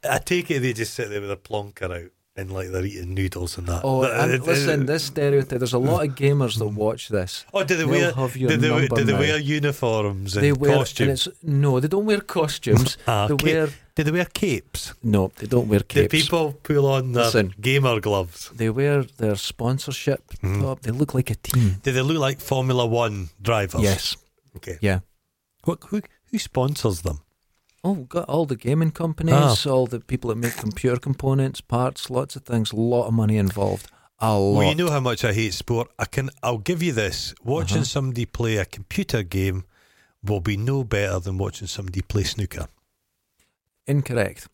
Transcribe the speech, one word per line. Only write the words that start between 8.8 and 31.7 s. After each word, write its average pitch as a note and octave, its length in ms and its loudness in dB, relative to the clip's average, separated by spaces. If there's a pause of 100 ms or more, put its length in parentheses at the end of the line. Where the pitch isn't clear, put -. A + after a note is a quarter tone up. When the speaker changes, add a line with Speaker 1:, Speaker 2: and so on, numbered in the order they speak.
Speaker 1:
do C#3 80 4
they A2 80 4
Speaker 2:
now. - 60 2
Speaker 1:
wear D3+ 200 2
uniforms A2+ 1000 0
and G#2 80 2
Speaker 2:
They D3 80 6
wear, C#3+ 240 4
Speaker 1:
costumes? C3+ 500 0
Speaker 2:
and F#3 80 -10
it's, - 100 -20
no, C#3+ 340 2
they C#3+ 100 0
don't G3 180 0
wear G#3 140 2
costumes. D3+ 800 2
Speaker 1:
<laughs> - 40 -4
Ah, G#2+ 220 2
Speaker 2:
They D3 80 2
Speaker 1:
cape. C#3+ 80 -2 (100)
Speaker 2:
wear D#3 140 2 (260)
Speaker 1:
Do D#3+ 100 0
they D3+ 80 2
wear F3 120 0
capes? - 760 -4
Speaker 2:
No, G#2 340 2
they G#2 100 -12
don't A#2+ 220 2
wear G#2 120 4
Speaker 1:
Do - 40 -6 (240)
Speaker 2:
capes. - 20 0 (120)
Speaker 1:
people D#3 400 0
pull C#3+ 240 2
on C3 260 0
their A#2 140 4
Speaker 2:
Listen. G#2+ 340 2
Speaker 1:
gamer B2+ 400 2
gloves? G2 560 -2
Speaker 2:
They A2+ 140 0
wear C#3 340 2
their G#2+ 320 -2
sponsorship C3 840 -4 (200)
Speaker 1:
Mm. G2 200 0
Speaker 2:
top. C3+ 180 -2
They A2+ 100 -6
look C#3 240 -2
like B2+ 160 0
a G#2+ 60 0
team. A2 460 2
Speaker 1:
Do C#3 100 -2
they B2+ 80 2
look D3 180 2
like C#3 220 0
Formula B2+ 460 2
One A2 420 0 (140)
drivers? G#2+ 400 0
Speaker 2:
Yes. F#2+ 340 0 (400)
Speaker 1:
Okay. F2 240 -12
Speaker 2:
Yeah. F#2+ 200 2 (640)
Speaker 1:
What, E3 260 -2
who, G#3 100 -2 (300)
who A3+ 80 -2
sponsors B2+ 640 -2
them? D#2+ 180 -4 (640)
Speaker 2:
Oh, F#3 100 0
we've C3 140 -8
got E3+ 200 -4
all D#3 180 0
the C3+ 80 -2
gaming D#3 380 0
companies, D#3 420 0 (320)
Speaker 1:
Ah. - 20 -2
Speaker 2:
all B2+ 200 4
the A#2+ 100 -6
people B2 300 -6
that A2 80 0
make A#2+ 200 -4
computer A#2+ 440 -2
components, C3+ 600 -2
parts, B2+ 500 -2